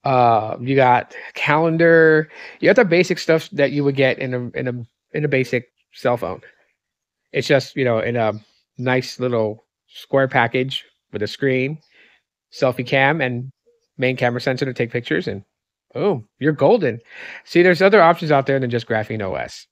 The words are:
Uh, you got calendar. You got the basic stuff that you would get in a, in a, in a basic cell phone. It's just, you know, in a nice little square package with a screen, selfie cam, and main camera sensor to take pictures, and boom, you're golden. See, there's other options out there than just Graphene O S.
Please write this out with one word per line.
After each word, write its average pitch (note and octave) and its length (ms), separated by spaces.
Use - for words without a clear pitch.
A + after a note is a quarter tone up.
Uh, A#2 560
you C3 160
got B2+ 380
calendar. D#3+ 960
You - 80
got - 80
the A#3 80
basic F3 340
stuff D#3+ 320
that C#3+ 220
you C#3+ 120
would C#3 120
get C3+ 220
in B2+ 140
a, B2 160
in B2 100
a, A#2+ 40
in D3+ 80
a D3 40
basic C3 380
cell B2 240
phone. F#2 240
It's C#3 160
just, C#3 260
you C3+ 100
know, A#2 140
in A#2+ 180
a A2 160
nice B2+ 420
little A2+ 460
square C3+ 400
package C3 560
with G#2 100
a G#2 40
screen, C3+ 520
selfie B2 340
cam, C#3+ 340
and B2 300
main B2+ 200
camera B2 240
sensor C3 240
to C3 80
take A#2+ 200
pictures, D#3 340
and G2 160
boom, C#3+ 360
you're D3+ 140
golden. C#3 480
See, F3 180
there's F3+ 200
other G3 180
options E3 300
out C3+ 160
there C3+ 140
than A#2+ 100
just A#2+ 160
Graphene A2 360
O F#2+ 120
S. A#1+ 380